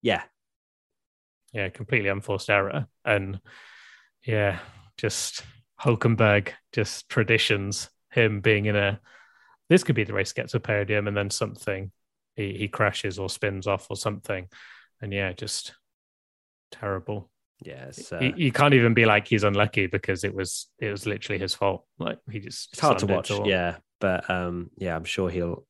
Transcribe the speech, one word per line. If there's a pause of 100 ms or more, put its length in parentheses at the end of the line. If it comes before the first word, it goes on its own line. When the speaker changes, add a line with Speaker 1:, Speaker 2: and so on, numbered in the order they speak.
Speaker 1:
Yeah. (1300)
Speaker 2:
Yeah,
completely
unforced
error. (180)
And (840)
yeah, (380)
just (360)
Hulkenberg, (240)
just
traditions, (200)
him
being
in
a, (680)
this
could
be
the
race
to
get
to
a
podium,
and
then
something, (420)
he,
he
crashes
or
spins
off
or
something. (520)
And
yeah,
just (960)
terrible. (320)
Speaker 1:
Yeah,
it's,
Speaker 2:
You,
Speaker 1:
uh,
Speaker 2:
you
can't
even
be
like,
"He's
unlucky,"
because
it
was, (100)
it
was
literally
his
fault. (140)
Like, (120)
he
just
Speaker 1:
It's
hard
to
Speaker 2:
slammed
Speaker 1:
watch,
Speaker 2:
into
a
wall.
Speaker 1:
yeah. (240)
But,
um,
yeah,
I'm
sure
he'll